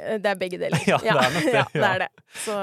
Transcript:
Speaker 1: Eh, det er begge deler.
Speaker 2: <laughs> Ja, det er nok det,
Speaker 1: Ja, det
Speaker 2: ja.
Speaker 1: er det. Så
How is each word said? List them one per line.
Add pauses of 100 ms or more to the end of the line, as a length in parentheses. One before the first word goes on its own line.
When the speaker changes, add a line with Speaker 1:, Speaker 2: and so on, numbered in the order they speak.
Speaker 1:
Eh,
det
er
begge
deler.
Speaker 2:
<laughs>
Ja,
det
er
nok
det,
Speaker 1:
Ja,
det
Speaker 2:
ja.
Speaker 1:
er
det. (340)
Så